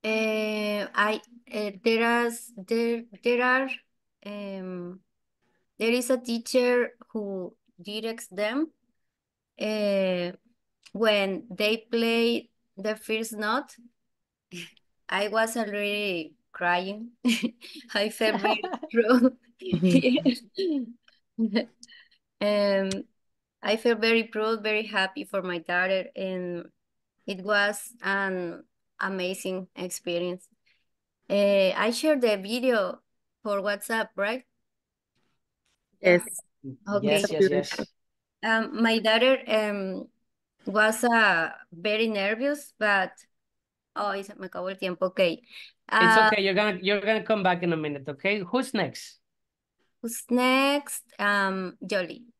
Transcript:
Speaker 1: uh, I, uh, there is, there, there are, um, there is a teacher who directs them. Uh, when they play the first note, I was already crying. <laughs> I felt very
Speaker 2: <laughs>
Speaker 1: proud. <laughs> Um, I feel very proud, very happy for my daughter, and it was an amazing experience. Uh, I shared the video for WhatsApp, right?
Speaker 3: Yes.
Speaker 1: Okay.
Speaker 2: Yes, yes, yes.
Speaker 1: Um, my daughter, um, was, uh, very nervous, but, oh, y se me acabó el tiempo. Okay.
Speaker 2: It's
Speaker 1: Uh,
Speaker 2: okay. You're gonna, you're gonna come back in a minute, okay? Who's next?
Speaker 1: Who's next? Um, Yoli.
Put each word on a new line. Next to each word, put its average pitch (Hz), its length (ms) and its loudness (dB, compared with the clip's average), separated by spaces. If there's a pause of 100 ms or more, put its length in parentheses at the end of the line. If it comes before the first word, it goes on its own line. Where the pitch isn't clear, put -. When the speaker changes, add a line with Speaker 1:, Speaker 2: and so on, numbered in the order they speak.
Speaker 1:
uh, 214 880 -2
I, 214 260 0 (320)
uh, 214 180 -4 (140)
there 233 420 2
is, 233 300 -8
there, 233 460 -2 (200)
there 240 220 2
are, 262 240 2 (560)
um, 190 760 -10 (800)
there 226 120 0
is 240 200 0
a 254 80 2
teacher 247 720 0 (220)
who 196 420 -6 (260)
directs 220 480 -10
them. 220 420 -4 (920)
Uh, 196 720 0 (600)
when 202 580 0
they 214 280 0 (120)
play 233 600 0 (260)
the 214 180 -4
first 220 380 -6
note, 220 420 -4 (1300)
I 202 200 -2
was 226 280 0
already 202 760 -4 (180)
crying. 190 580 -2 (420)
<laughs> - 420 -18
I 208 160 0
felt 220 300 0
very 427 220 0 (140)
Speaker 2:
<laughs> - 160 -12
Speaker 1:
proud. 240 400 6 (280)
<laughs> 254 1400 2 (1400)
Um, 202 520 2 (720)
I 208 140 0
feel 233 200 2
very 226 280 2
proud, 220 380 -4
very 214 220 -2
happy 196 400 -4
for 190 180 -6
my 175 160 -6
daughter, 180 460 0 (100)
and 180 520 -6 (600)
it 190 160 -8
was 202 380 0 (220)
an 190 600 -4 (380)
amazing 190 720 -6
experience. 180 720 -6 (840)
Uh, 196 440 4
I 220 180 0
shared 302 280 2
the 214 160 4
video 220 640 0 (420)
for 202 200 -2
WhatsApp, 208 540 -4
right? 220 280 -4 (1600)
Speaker 3:
Yes. 175 200 6 (640)
Speaker 1:
Okay. 202 340 2
Speaker 2:
Yes, 202 100 -2
yes, 175 200 4
yes. - 300 -2 (640)
Speaker 1:
Um, 226 380 0
my 226 160 4
daughter, 233 400 4 (100)
um, 202 600 -2 (580)
was, 214 380 2
uh, 208 460 4 (220)
very 214 360 0
nervous, 220 720 -2
but, 202 340 0 (840)
oh, 208 140 -4
y 196 120 -6
se 208 140 -16
me 190 120 -12
acabó 180 220 -8
el 190 60 -10
tiempo. 185 300 -2
Okay. 180 360 0 (480)
Speaker 2:
It's 220 260 6
Speaker 1:
Uh, 220 140 8
Speaker 2:
okay. 208 120 2
You're 196 120 2
gonna, 208 280 2
you're 202 180 2
gonna 214 240 0
come 214 180 0
back 180 200 2
in 170 100 0
a 160 40 0
minute, 147 320 -6
okay? 196 320 -2
Who's 247 340 -2
next? - 460 -4 (840)
Speaker 1:
Who's 233 280 -8
next? 262 720 2 (160)
Um, 196 640 0
Yoli. 185 420 -4 (160)